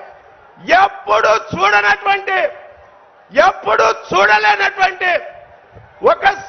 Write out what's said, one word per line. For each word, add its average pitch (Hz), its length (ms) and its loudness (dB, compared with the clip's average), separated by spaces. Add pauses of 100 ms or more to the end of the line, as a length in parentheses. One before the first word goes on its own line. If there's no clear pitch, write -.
(840)
ఎప్పుడు 214 500 0 (200)
చూడనటువంటి, 392 840 0 (1080)
ఎప్పుడు 220 380 0 (220)
చూడలేనటువంటి 392 1000 0 (1000)
ఒక - 120 -2 (240)